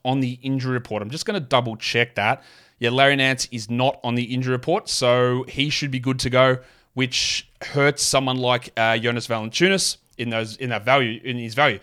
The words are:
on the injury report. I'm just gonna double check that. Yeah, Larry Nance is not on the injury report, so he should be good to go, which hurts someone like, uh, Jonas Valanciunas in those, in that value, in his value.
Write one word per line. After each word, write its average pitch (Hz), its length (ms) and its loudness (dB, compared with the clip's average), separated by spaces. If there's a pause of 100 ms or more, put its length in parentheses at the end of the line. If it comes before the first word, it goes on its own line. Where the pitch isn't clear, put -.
on 131 160 0
the 127 220 -4
injury 131 320 -2
report. 107 280 -4
I'm 104 80 -8
just 151 160 -10
gonna 208 140 -4
double 120 380 -2
check - 380 0
that. 107 280 0 (360)
Yeah, 117 100 2
Larry 139 260 4
Nance 131 360 0
is 110 180 -8
not 123 340 0
on 120 120 -2
the 120 80 0
injury 127 300 -2
report, 160 360 -2
so 123 580 2
he 143 220 0
should 143 220 -4
be 131 80 -4
good 127 220 -2
to 131 100 -2
go, 127 260 4 (380)
which - 520 -2 (140)
hurts 143 400 0
someone 131 360 0
like, 123 380 0
uh, 113 220 4
Jonas 120 300 -2
Valanciunas 117 720 0 (200)
in 117 140 -6
those, 113 240 -4
in 131 140 -6
that 107 140 -2
value, 120 400 2
in 123 140 -6
his 117 160 -8
value. 127 300 4